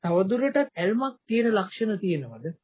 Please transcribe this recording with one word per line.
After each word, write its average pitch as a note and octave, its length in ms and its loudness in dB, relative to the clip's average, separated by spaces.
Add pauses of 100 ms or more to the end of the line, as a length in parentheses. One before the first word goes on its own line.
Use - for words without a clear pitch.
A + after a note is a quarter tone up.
තවදුරටත් A#3 600 2 (100)
ඇල්මක් A#3 500 -2
තියෙන A3+ 280 2
ලක්ෂණ G#3 460 -2
තියෙනවද? C#3 500 -4 (160)